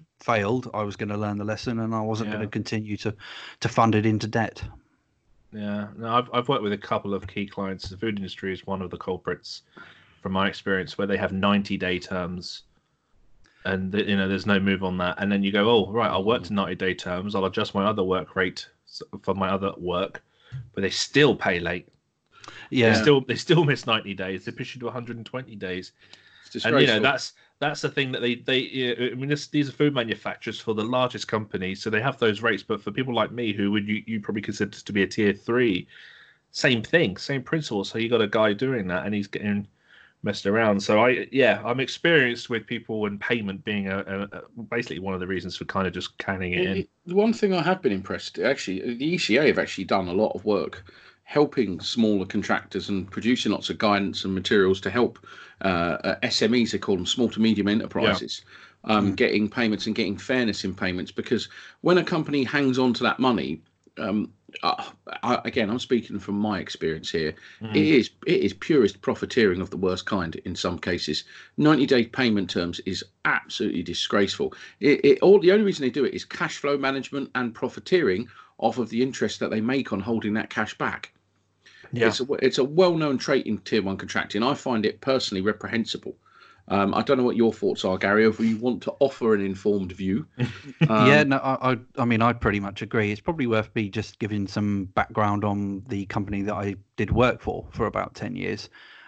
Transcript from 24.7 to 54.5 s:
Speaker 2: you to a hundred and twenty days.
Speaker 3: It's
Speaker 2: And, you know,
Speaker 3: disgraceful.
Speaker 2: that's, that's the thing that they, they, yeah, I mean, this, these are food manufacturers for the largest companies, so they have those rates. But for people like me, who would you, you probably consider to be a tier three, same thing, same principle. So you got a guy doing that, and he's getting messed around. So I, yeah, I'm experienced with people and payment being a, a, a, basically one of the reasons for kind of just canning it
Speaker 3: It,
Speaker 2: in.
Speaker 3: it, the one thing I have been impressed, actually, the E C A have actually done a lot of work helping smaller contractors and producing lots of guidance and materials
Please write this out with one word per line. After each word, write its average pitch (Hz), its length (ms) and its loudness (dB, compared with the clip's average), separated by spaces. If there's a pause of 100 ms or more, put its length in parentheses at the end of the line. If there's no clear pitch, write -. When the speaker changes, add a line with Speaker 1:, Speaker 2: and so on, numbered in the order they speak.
Speaker 2:
you 127 80 -16
to 120 60 -8
a 110 40 -6
hundred 120 260 -10
and 113 80 -14
twenty 131 320 -12
days. 92 340 -8 (600)
Speaker 3:
It's 123 120 -6
Speaker 2:
And, 135 140 4
you 147 80 8
know, 110 120 4
Speaker 3:
disgraceful. 107 40 2
Speaker 2:
that's, 135 300 0 (280)
that's 143 200 -2
the 147 80 -2
thing 131 220 -2
that 107 100 -4
they, 120 140 0
they, 127 240 0
yeah, 123 340 -2 (180)
I - 20 -8
mean, 131 160 -6
this, 147 180 -2
these 147 220 0
are - 20 -10
food 147 220 2
manufacturers 110 680 -4
for 113 140 -4
the 107 100 -2
largest 123 440 -2
companies, 98 520 -4
so 110 120 -4
they 107 100 2
have 135 160 -2
those 107 240 2
rates. 113 220 0
But 104 180 -4
for 104 100 -6
people 131 220 -4
like 110 180 0
me, 113 220 -4
who 101 180 0
would 104 160 0
you, 107 200 -2
you 113 120 -4
probably 104 220 -4
consider 101 300 -4
to - 200 -14
be 101 120 2
a 92 40 2
tier 104 240 2
three, 110 560 0 (640)
same 123 300 2
thing, 113 360 2
same 139 260 -4
principle. 120 420 -2
So - 140 -6
you 113 100 0
got 117 100 4
a 107 80 4
guy 107 260 2
doing 120 340 -2
that, 87 180 -2
and 104 80 -2
he's 101 140 -2
getting 104 400 -2 (560)
messed 101 240 -4
around. 104 340 4
So 107 240 4
I, 107 260 2
yeah, 113 320 4
I'm 120 160 -2
experienced 131 720 2
with 113 160 -4
people 110 400 -4
and 101 160 -4
payment 101 420 -2
being 101 260 -4
a, 95 100 -2
a, 98 220 -6 (180)
a, - 240 -18
basically 117 360 -6
one 95 140 -4
of 92 60 -4
the 90 80 -6
reasons 90 280 -6
for 87 100 -10
kind 95 200 0
of 87 80 -2
just - 240 -10
canning 92 360 -4
it 180 80 0
Speaker 3:
It, 180 60 2
Speaker 2:
in. 190 100 -2
Speaker 3:
it, 190 120 -6 (160)
the 175 100 -6
one 214 160 4
thing 214 220 0
I 175 80 2
have 185 220 0
been 127 80 2
impressed, 95 480 -6
actually, 117 560 -2
the 127 100 -6
E 175 140 0
C 113 180 2
A 151 80 4
have 107 140 4
actually 92 260 -4
done 95 220 0
a 87 60 -4
lot 101 200 2
of 98 120 -10
work 92 380 0 (400)
helping 113 560 0
smaller 104 460 2
contractors 98 640 -4
and 95 200 -4
producing 113 420 0
lots - 180 -4
of 85 80 -6
guidance 101 480 0
and 95 100 -2
materials 95 460 4